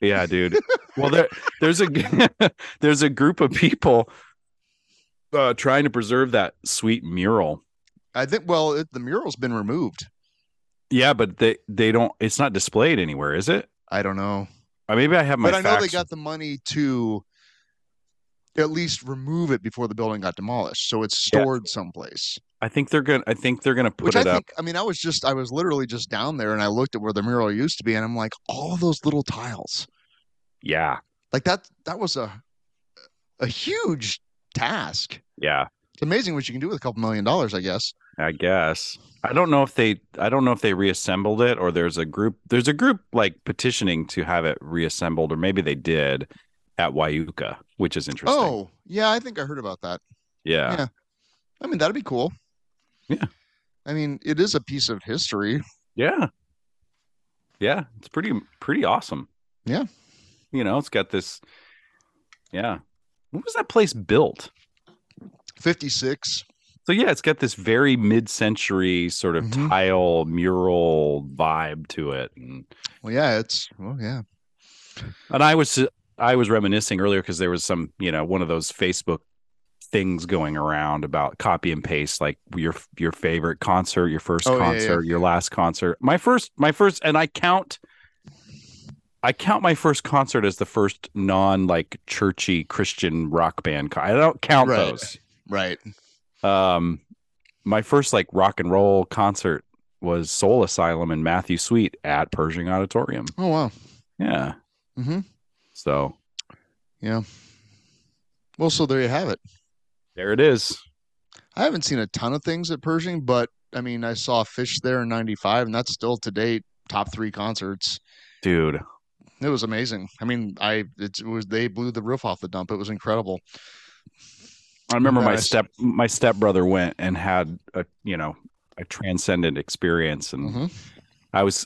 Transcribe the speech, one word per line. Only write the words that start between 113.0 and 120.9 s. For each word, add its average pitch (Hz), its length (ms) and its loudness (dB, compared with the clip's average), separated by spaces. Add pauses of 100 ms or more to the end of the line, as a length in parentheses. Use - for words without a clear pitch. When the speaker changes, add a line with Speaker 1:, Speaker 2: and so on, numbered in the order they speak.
Speaker 2:
but, 123 280 0 (240)
I 123 80 -6
mean, 120 240 -6
I 113 80 -4
saw 117 300 0
Phish - 380 -6
there 127 200 0
in 117 80 -4
ninety-five, 113 560 0
and 110 100 -6
that's 120 180 -4
still 117 240 -2
to 110 140 -8
date 110 320 -2 (260)
top 101 220 -4
three 110 200 -6
concerts. 101 680 -6 (420)
Speaker 1:
Dude. 80 380 2 (600)
Speaker 2:
It 139 80 -2
was 120 140 -2
amazing. 110 460 -6 (120)
I 110 40 -6
mean, 113 340 -4
I, 107 260 -2 (120)